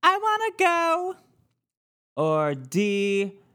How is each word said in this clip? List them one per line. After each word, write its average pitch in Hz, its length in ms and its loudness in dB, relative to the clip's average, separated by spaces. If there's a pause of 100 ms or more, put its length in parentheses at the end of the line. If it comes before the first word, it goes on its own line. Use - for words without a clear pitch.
I 370 140 4
wanna 427 400 -2
go. 349 580 0 (1000)
Or 151 400 0
D 196 760 0 (220)